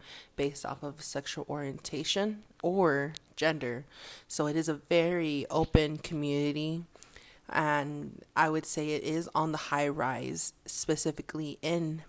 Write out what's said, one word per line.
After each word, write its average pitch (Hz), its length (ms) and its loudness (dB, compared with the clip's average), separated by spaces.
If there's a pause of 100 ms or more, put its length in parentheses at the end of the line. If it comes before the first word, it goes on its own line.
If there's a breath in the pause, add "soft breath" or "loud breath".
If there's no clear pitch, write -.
(360 loud breath)
based 139 280 -2
off 139 180 -8
of 147 200 -10
sexual - 460 -4
orientation 156 960 -4 (200)
or 156 520 2 (220)
gender. 135 480 0 (440 loud breath)
So 151 180 4
it 147 100 -2
is 160 120 2
a 156 60 0
very 165 760 2
open 156 480 4
community, 151 840 -2 (640 loud breath)
and 147 760 -2 (140)
I 160 120 6
would 156 180 0
say 151 240 4
it 147 120 -2
is 165 320 -2
on 156 180 2
the 151 60 -4
high 143 300 0
rise, 131 640 -2 (120)
specifically 151 960 0
in 160 480 -2